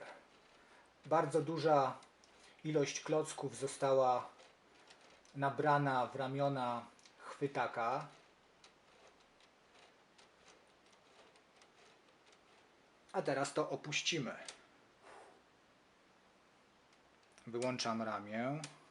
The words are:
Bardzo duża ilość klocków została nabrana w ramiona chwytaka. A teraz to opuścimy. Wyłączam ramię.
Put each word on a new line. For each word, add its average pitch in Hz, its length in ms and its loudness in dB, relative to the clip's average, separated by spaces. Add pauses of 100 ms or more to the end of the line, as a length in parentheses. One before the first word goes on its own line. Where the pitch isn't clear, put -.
(1040)
Bardzo 151 360 2
duża 143 560 4 (680)
ilość 151 400 0
klocków 151 540 -2
została 135 720 2 (1040)
nabrana 139 720 2
w - 80 -10
ramiona 131 680 0 (320)
chwytaka. 131 920 -2 (4000)
A 190 80 0
teraz 139 320 0
to 151 160 0
opuścimy. 147 680 -2 (3000)
Wyłączam 120 540 -2
ramię. 110 600 -4 (280)